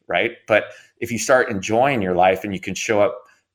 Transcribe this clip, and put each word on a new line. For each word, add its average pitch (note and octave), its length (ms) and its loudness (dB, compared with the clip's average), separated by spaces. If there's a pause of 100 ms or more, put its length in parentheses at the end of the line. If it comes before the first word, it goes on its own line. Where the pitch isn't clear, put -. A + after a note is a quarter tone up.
right? G2+ 260 -2 (140)
But G#2+ 180 2 (340)
if A#2+ 120 -8
you A#2 60 -4
start B2+ 340 2
enjoying A2+ 520 0
your F#2 120 -2
life F#2 300 4
and G2+ 80 -6
you F#2 80 -8
can F#2+ 140 -8
show G#2 260 0
up G2 220 0 (320)